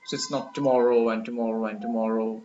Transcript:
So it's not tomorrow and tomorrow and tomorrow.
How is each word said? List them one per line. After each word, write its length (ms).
So 100
it's 140
not 240
tomorrow 540
and 160
tomorrow 400
and 160
tomorrow. 640